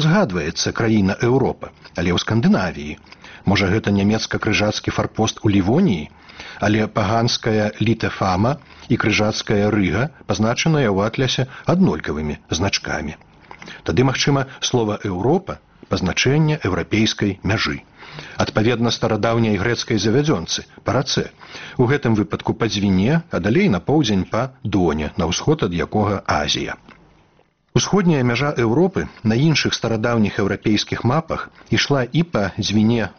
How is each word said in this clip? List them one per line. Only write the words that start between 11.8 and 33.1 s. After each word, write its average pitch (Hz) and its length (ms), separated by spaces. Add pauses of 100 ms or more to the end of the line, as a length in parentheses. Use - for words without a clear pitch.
значкамі. 78 680 (720)
Тады, 127 160
магчыма, 135 420 (140)
слова 107 420
"Еўропа" — 104 560 (340)
пазначэнне 143 680
еўрапейскай 101 840
мяжы. 90 380 (560)
Адпаведна 113 540
старадаўняй 113 680
грэцкай 113 400
завядзёнцы, 110 680 (200)
па 101 120
рацэ. - 280 (540)
У 123 120
гэтым 131 280
выпадку - 360
па 113 140
Дзвіне, 104 600
а 92 100
далей 131 280
на 92 120
поўдзень 110 440
па 110 180 (200)
Доне, 82 540
на 82 140
ўсход 139 360
ад 90 80
якога 98 520
Азія. - 500 (1000)
Усходняя 170 480
мяжа 123 300 (120)
Еўропы 123 440 (140)
на 110 120
іншых 135 400
старадаўніх 113 640
еўрапейскіх 101 680
мапах 127 440 (220)
ішла 127 360
і 139 160
па 120 220 (100)
Дзвіне 107 640